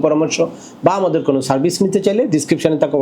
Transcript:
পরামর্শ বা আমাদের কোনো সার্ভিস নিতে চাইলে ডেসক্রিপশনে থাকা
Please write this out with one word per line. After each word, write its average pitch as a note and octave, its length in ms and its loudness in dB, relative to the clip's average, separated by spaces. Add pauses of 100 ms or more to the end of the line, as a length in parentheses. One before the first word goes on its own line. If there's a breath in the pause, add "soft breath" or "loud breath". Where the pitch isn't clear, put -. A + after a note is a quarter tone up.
পরামর্শ D#3 320 0 (480 loud breath)
বা E3+ 140 4
আমাদের D#3+ 280 0
কোনো C3+ 120 2 (100)
সার্ভিস C#3 260 0 (100)
নিতে F#3+ 200 0
চাইলে G#3 180 2 (100)
ডেসক্রিপশনে D#3 500 0
থাকা C#3+ 180 0